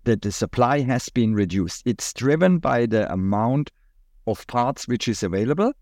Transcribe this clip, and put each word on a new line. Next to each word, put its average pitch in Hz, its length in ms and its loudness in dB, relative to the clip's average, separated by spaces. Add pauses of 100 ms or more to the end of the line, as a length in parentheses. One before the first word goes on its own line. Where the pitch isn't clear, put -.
that 113 180 0
the 101 100 -4
supply 123 480 0
has 123 300 -2
been 110 240 2
reduced. 92 520 0
It's - 260 -4
driven 165 460 2
by 123 280 0
the 107 260 0
amount 104 580 0 (560)
of 107 220 -4
parts 123 400 -2
which 120 180 -2
is 113 160 -2
available. 127 600 0